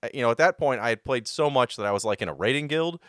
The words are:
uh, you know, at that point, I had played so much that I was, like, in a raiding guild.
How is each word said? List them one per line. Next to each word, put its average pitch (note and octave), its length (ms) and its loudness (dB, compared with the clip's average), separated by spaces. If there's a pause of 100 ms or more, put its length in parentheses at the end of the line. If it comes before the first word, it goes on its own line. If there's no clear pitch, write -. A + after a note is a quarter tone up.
uh, A#2 140 -8
you C#3 80 -6
know, A#2 80 4
at A#2 80 2
that F3 180 4
point, C3+ 240 0
I A#2 100 0
had A2 140 -2
played B2+ 220 -2
so D3+ 240 -2
much B2+ 240 2
that G#2 120 -4
I G#2 40 0
was, G2+ 140 0
like, G#2+ 180 -2
in F#2+ 60 -4
a D#2 40 -4
raiding B2+ 360 -2
guild. E3 400 -2